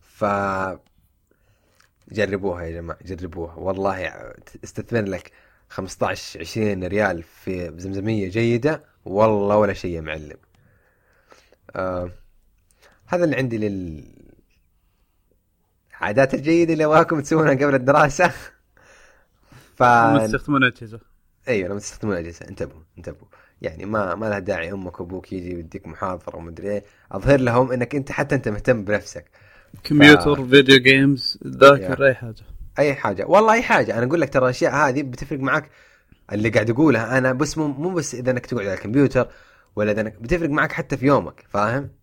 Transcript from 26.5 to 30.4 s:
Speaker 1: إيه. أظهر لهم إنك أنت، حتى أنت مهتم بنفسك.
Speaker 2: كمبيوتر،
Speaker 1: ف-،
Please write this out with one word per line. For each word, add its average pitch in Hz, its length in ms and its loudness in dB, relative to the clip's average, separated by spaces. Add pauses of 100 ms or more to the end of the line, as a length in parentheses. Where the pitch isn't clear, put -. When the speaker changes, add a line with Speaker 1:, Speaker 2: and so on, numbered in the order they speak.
Speaker 1:
إيه. 101 120 -6 (280)
أظهر 123 280 2
لهم 123 320 0
إنك 123 240 -4
أنت، 139 160 -6
حتى 151 240 -2
أنت 123 120 -4
مهتم 107 360 -2
بنفسك. - 480 -6 (520)
Speaker 2:
كمبيوتر، 147 520 8
Speaker 1:
ف-، 135 140 -6